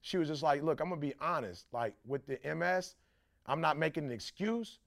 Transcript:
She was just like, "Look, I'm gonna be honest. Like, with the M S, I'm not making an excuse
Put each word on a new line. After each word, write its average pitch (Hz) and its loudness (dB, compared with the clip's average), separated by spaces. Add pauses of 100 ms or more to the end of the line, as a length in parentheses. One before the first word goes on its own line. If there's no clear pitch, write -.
She - -2
was 165 4
just 147 -2
like, 143 4
"Look, 160 2
I'm 165 0
gonna 170 -2
be 143 -2
honest. 135 -2
Like, 117 -2 (120)
with 139 -4
the 135 -4
M 160 -2
S, 180 0 (500)
I'm 143 0
not 151 2
making 156 0
an 131 -4
excuse 214 -4